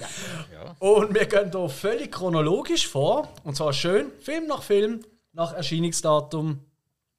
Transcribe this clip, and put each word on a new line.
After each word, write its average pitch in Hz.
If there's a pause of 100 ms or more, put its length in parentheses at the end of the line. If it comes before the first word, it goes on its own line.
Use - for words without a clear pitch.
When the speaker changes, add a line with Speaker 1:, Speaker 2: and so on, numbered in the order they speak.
(520)
Speaker 1:
Ja. -
Speaker 2:
Und 208
wir 202
gehen 196
hier 180
völlig 226
chronologisch 180
vor. 165 (120)
Und 143
zwar 151
schön 202
Film 311
nach 262
Film, 214 (280)
nach 165
Erscheinungsdatum. 156 (600)